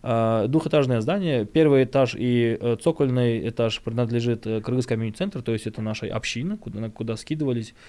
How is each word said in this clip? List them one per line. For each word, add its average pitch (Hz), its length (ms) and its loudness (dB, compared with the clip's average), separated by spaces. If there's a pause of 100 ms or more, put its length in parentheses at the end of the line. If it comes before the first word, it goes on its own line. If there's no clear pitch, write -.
А, 113 460 2
двухэтажное 143 540 2
здание. 156 420 0
Первый 139 400 6
этаж 127 340 2
и, 120 420 2
э, 120 220 0
цокольный 123 680 2
этаж 113 340 -2
принадлежит, 117 640 -2
э, 110 140 -2
Кыргыз 123 260 -2
комьюнити-центр, 113 560 -4
то 117 100 -2
есть 110 160 -4
это 110 140 -8
наша 110 240 -4
община, 143 500 -4
куда, 104 240 -10
на, 110 100 -6
куда 113 260 -6
скидывались, 131 580 -4 (140)